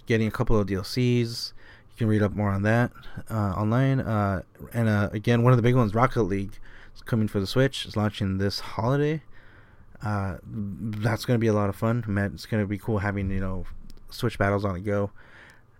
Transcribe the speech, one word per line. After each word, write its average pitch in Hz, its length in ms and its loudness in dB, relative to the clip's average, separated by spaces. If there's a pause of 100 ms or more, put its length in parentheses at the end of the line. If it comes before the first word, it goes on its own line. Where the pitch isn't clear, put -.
getting 110 220 2
a 104 40 -4
couple 113 280 2
of 101 80 0
D 98 80 -2
L 92 80 -2
Cs. 123 720 0 (360)
You - 80 -20
can 113 100 0
read 107 140 4
up 101 120 2
more 101 160 0
on 98 120 0
that, 117 300 2 (380)
uh, 104 280 0
online. 127 420 2
Uh, 101 440 0 (300)
and, 117 140 2
uh, 104 240 2
again, 117 320 2
one 127 100 8
of 123 40 6
the 113 60 2
big 123 120 6
ones, 110 200 2
Rocket 120 280 2
League, 98 360 -4 (340)
is - 80 -18
coming 110 260 2
for 104 120 0
the 95 80 0
Switch. 131 380 2
It's - 100 -8
launching 104 420 0
this 98 220 0
holiday. 143 640 -2 (800)
Uh, 98 420 -2
that's 107 800 -4
gonna 120 140 2
be 113 80 2
a 107 60 4
lot 104 140 2
of 98 80 -2
fun. 117 320 0
Man, 101 260 0
it's - 120 -12
gonna 107 220 0
be 101 100 -4
cool 107 220 -2
having, 98 320 -2
you 98 80 0
know, 92 260 -4 (460)
Switch - 260 -4
battles 101 260 2
on 98 120 -2
the 90 60 -8
go. 101 300 -2 (680)